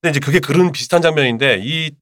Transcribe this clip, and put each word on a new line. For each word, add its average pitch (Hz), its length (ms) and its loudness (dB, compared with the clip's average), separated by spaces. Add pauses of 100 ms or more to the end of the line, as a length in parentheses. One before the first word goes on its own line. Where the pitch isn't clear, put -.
근데 170 80 0
이제 143 100 0
그게 139 200 2
그런 175 320 2
비슷한 - 320 -2
장면인데 135 580 0
이, 156 300 -6 (100)